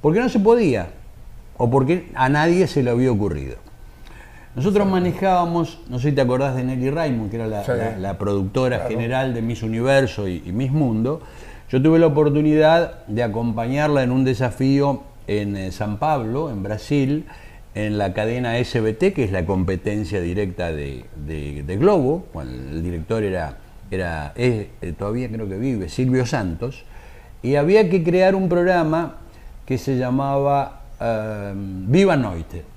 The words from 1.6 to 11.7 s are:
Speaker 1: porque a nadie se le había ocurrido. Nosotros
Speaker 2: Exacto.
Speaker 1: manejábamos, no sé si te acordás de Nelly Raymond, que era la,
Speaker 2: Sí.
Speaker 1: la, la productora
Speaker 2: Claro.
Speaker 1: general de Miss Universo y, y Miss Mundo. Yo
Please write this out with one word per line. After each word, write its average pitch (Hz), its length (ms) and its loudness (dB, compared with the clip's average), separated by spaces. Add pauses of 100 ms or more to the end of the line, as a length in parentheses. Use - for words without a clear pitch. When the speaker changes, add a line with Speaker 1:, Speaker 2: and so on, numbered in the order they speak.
Speaker 1:
porque 139 440 2
a 131 160 2
nadie 165 380 4
se 139 160 0
le 120 80 2
había 123 200 2
ocurrido. 76 440 -2 (1000)
Nosotros 196 300 2
Speaker 2:
Exacto. 190 60 2
Speaker 1:
manejábamos, 175 960 0
no 127 100 -6
sé 143 100 2
si 139 60 2
te 139 60 2
acordás 127 340 2
de 127 80 -2
Nelly 127 260 -2
Raymond, 135 400 -2
que 113 80 -6
era 113 100 -4
la, 104 160 -4
Speaker 2:
Sí. - 140 -2
Speaker 1:
la, 110 200 -2
la 95 200 -4
productora 101 600 0
Speaker 2:
Claro. 113 140 -4
Speaker 1:
general 123 420 0
de 117 80 -4
Miss 113 220 -4
Universo 117 640 2
y, 85 180 -4
y 87 60 -8
Miss 127 200 0
Mundo. 135 500 2 (480)
Yo 131 120 2